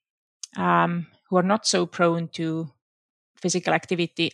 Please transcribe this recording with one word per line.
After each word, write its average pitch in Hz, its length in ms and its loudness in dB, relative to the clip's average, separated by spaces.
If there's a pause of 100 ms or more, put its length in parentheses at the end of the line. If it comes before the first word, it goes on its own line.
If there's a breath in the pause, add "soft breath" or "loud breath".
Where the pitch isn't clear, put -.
(580)
um, 175 480 2 (240)
who 185 80 2
are 180 60 4
not 202 240 0
so 180 180 2
prone 170 440 0
to 160 420 -4 (640)
physical 175 380 -2
activity. 165 600 -2